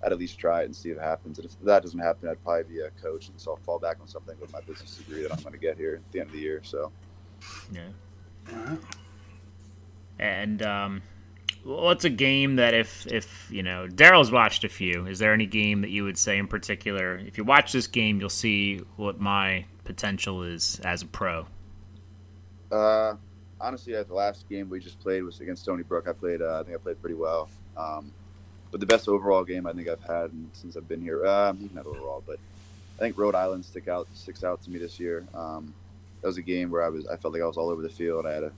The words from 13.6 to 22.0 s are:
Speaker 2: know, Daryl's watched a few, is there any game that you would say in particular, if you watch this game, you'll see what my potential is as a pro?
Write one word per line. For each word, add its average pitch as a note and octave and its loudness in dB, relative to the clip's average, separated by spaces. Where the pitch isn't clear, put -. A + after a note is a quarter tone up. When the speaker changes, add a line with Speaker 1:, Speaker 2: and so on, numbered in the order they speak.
Speaker 2:
know, F2+ -4
Daryl's C#3+ 10
watched A2+ 6
a G#2 -2
few, F2+ -2
is F#2+ -6
there G#2+ 6
any A2 4
game G#2 2
that G2+ -2
you G2+ -2
would G2 -4
say G2+ 2
in G2 -2
particular, G2 -2
if G2+ -12
you A2 -2
watch C#3 8
this B2+ 2
game, G#2+ 2
you'll G2 -2
see G2+ 2
what G2+ -4
my G2 2
potential F#2+ -4
is F2 -4
as F2 0
a F2 -10
pro? E2 -2